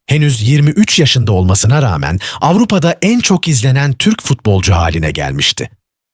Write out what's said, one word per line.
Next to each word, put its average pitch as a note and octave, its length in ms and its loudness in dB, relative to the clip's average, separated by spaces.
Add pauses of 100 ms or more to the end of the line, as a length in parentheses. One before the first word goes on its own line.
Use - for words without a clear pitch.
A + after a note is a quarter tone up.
Henüz C#3+ 340 0
yirmi D3 280 2
üç G#3 300 0
yaşında A#2+ 320 2
olmasına G2+ 500 2
rağmen E2 380 -2 (220)
Avrupa'da F3 600 0
en A3+ 180 2
çok G3 280 0
izlenen C#3 460 0
Türk - 300 -2
futbolcu G2+ 500 0
haline E2 380 0
gelmişti. C#2+ 580 -4 (440)